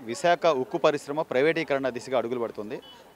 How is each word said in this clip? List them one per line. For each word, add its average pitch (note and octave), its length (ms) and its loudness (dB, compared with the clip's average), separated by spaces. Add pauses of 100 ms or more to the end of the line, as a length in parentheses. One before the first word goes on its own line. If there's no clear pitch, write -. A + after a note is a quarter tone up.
విశాఖ E3 460 0
ఉక్కు C#3 320 2
పరిశ్రమ D3 440 0
ప్రైవేటీకరణ C#3 640 0
దిశగా B2 300 -4
అడుగులు A#2+ 220 -2
పడుతుంది. A2 400 -8 (360)